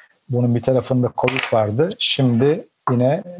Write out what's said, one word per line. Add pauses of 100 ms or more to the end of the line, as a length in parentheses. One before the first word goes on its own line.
(280)
Bunun
bir
tarafında
covid
vardı.
Şimdi (220)
yine (180)